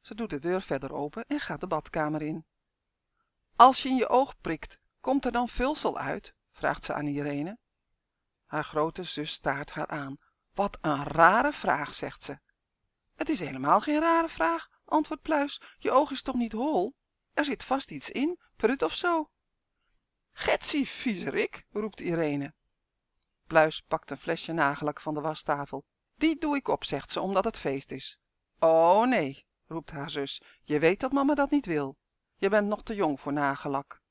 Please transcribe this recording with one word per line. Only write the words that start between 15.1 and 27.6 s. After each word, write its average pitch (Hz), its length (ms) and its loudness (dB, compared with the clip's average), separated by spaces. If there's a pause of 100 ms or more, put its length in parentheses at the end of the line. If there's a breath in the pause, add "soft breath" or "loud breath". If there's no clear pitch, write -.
Pluis. 285 380 -2 (180 loud breath)
"Je - 120 -2
oog 285 200 4
is 262 120 -6
toch 262 120 -6
niet 240 180 -2
hol? 240 440 0 (360)
Er 294 120 0
zit 285 200 -6
vast - 260 -2
iets - 200 -10
in, 320 300 -2 (160)
prut - 260 2
of 320 120 -2
zo." 330 360 0 (1000)
"Getsie, - 580 -2
viezerik," - 840 -4
roept 214 300 -6
Irene. 151 540 -2 (920)
Pluis 160 340 4
pakt - 300 -6
een - 80 -8
flesje 165 340 -6
nagellak 147 480 0
van 156 140 -6
de 151 60 -4
wastafel. 143 640 -6 (320)
"Die 311 220 2
doe 294 180 -2
ik - 120 -6
op," - 160 -2
zegt - 260 -6
ze, - 100 -4
"omdat 190 240 0
het 220 140 -2
feest 139 320 -4